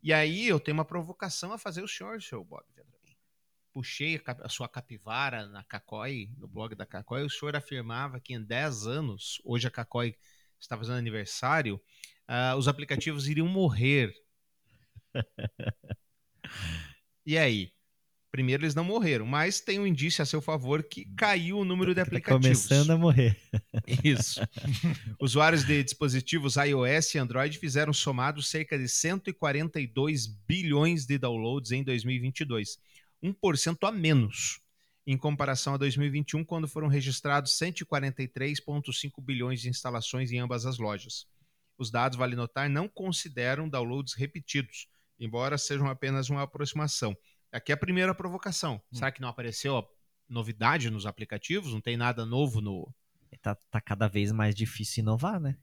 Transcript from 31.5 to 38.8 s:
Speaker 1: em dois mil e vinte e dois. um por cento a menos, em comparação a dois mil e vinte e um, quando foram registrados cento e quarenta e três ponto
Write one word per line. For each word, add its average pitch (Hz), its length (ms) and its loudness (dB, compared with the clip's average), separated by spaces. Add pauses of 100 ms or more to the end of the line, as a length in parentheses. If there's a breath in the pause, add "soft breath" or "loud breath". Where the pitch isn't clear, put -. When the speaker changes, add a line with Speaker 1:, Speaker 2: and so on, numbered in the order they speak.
Speaker 1:
em 131 100 0
dois 127 220 0
mil 127 100 0
e 127 40 0
vinte 127 220 -2
e 160 40 0
dois. 117 340 -4 (440 soft breath)
um 185 100 -2
por 185 260 2
cento 170 280 0
a 214 60 2
menos, 156 680 4 (460)
em 135 100 0
comparação 139 580 0
a - 20 0
dois 139 200 2
mil 143 100 2
e 143 40 0
vinte 147 220 -2
e 151 40 -2
um, 160 80 0
quando 160 240 -4
foram 156 200 -2
registrados 139 680 2
cento 165 240 -2
e 175 40 -8
quarenta 139 380 -2
e 127 60 -4
três 143 320 -4
ponto 147 320 -4